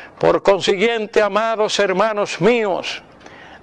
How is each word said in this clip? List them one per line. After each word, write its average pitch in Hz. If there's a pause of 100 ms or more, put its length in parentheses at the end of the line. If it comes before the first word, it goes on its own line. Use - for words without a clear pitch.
(200)
Por 170
consiguiente, 208
amados 208
hermanos 202
míos, 202 (600)